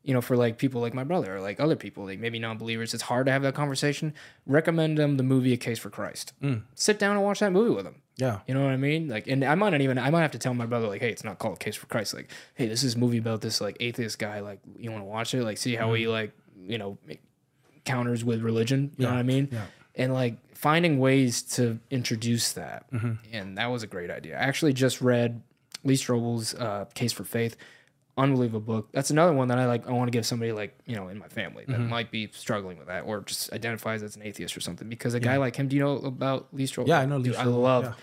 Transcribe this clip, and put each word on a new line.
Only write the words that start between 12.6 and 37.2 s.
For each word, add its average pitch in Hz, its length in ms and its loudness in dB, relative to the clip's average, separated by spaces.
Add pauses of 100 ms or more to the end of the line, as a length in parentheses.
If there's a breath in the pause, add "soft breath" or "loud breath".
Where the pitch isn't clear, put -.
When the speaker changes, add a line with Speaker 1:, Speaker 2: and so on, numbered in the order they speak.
Speaker 1:
this 113 160 0
is 123 140 2
a - 20 -2
movie 120 200 4
about 110 240 -2
this, 113 180 -2
like, 101 200 -4
atheist 120 380 -4
guy. 104 220 -6
Like, 101 180 -12 (180)
you 113 140 -10
wanna 107 140 -8
watch 117 300 -4
it? 127 100 0
Like, 104 120 -4
see 120 200 -2
how 113 180 2
he, 113 100 2
Speaker 2:
Mm. 113 60 0
Speaker 1:
like, 110 220 -2 (340)
you 110 120 -4
know, 101 200 -8 (840)
counters 120 400 0
with 113 180 0
religion." 113 540 2
You 131 80 0
know 120 60 2
Speaker 2:
Yeah. 123 40 0
Speaker 1:
what 123 60 0
I - 20 0
mean? 135 300 2
Speaker 2:
Yeah. 107 140 -6 (280 loud breath)
Speaker 1:
And, 131 180 0
like, 127 220 0 (200)
finding 156 440 4
ways 131 440 4
to 113 360 0 (120)
introduce 117 640 0
that. 67 380 -12
Speaker 2:
Mm-hmm. 117 220 -2 (200)
Speaker 1:
And 98 240 -8
that 113 100 0
was 123 160 -2
a 107 40 -8
great 90 240 -8
idea. 73 260 -10
I 90 60 -2
actually 139 300 4
just 127 280 2
read 120 400 4 (440)
Lee 135 100 6
Strobel's, 117 600 0
uh, 101 400 -4
Case 117 180 -2
for - 120 -8
Faith. 117 320 -2 (640 loud breath)
Unbelievable 123 420 2
book. 110 320 -4
That's 139 160 -2
another 160 240 6
one 131 160 2
that 123 100 2
I, 127 60 2
like, 120 240 0
I 127 40 -4
wanna 123 180 0
give 117 160 0
somebody, 117 260 -2
like, 104 320 -8
you 120 100 -8
know, 95 140 -8
in 101 100 -12
my 85 100 -18
family - 380 -10
that 123 140 -2
Speaker 2:
Mm-hmm. 117 80 0
Speaker 1:
might 117 220 -4
be 110 240 -4
struggling 98 420 -6
with 73 120 -18
that 90 180 -6
or 104 160 -4
just - 320 -8
identifies 110 480 -6
as 104 140 -12
an 107 60 -18
atheist 101 320 -8
or - 60 -10
something. 87 300 -8
Because 120 240 -4
a 120 40 0
Speaker 2:
Yeah. 117 60 0
Speaker 1:
guy 127 140 4
like 127 180 0
him, 139 100 0
do 135 100 0
you 139 60 4
know 139 140 2
about 131 560 -4
Lee 135 120 -4
Strobel? 127 240 -2
Speaker 2:
Yeah, 156 120 6
I 131 60 2
know 143 100 0
Lee 127 140 0